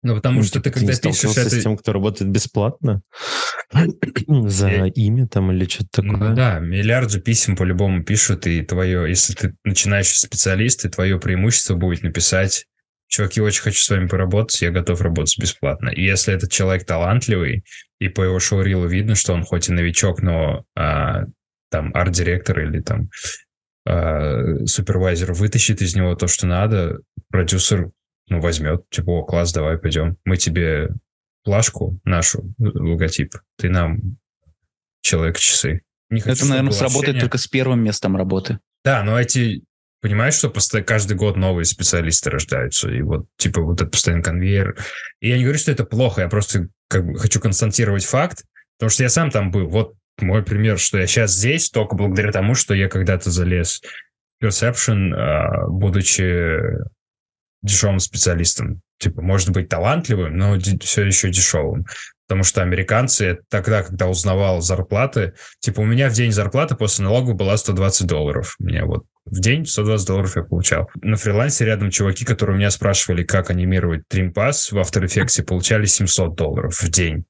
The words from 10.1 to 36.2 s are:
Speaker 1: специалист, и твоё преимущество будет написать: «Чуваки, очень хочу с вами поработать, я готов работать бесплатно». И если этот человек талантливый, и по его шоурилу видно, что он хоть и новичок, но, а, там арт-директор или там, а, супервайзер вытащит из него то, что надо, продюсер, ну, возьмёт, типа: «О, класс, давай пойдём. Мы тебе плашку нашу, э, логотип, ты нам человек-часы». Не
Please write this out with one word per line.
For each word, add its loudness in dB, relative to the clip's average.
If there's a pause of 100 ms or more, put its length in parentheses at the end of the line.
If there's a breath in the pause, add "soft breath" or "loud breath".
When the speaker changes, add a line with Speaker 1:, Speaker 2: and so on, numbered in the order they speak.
Speaker 1:
специалист, 0
и -2
твоё 0
преимущество 0
будет 0
написать: 0 (420)
«Чуваки, 0
очень 0
хочу 0
с 2
вами 2
поработать, 0
я 0
готов -2
работать 0
бесплатно». -4
И -4
если 0
этот -2
человек 0
талантливый, -2 (340 loud breath)
и -4
по -4
его 0
шоурилу 0
видно, 0
что 0
он 0
хоть -2
и 0
новичок, 0
но, 0 (120)
а, -2 (480)
там -2
арт-директор 0
или -2
там, -4 (720 loud breath)
а, 0
супервайзер 0
вытащит 0
из -2
него 0
то, -2
что 0
надо, 0 (320)
продюсер, 2 (400)
ну, 0
возьмёт, -2
типа: -2
«О, 0
класс, -2
давай 0
пойдём. -2 (100)
Мы 2
тебе 0 (540)
плашку 0
нашу, 0 (200)
э, 2 (100)
логотип, -2 (240)
ты -2
нам -2 (840)
человек-часы». 0 (300)
Не 0